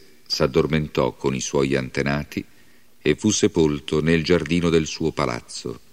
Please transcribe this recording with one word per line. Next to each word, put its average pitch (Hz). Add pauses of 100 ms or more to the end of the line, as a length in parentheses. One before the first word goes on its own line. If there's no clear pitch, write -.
(240)
s'addormentò 73
con 67
i 65
suoi 69
antenati 69 (580)
e -
fu 107
sepolto 78
nel 82
giardino 85
del 80
suo 78
palazzo, 60 (120)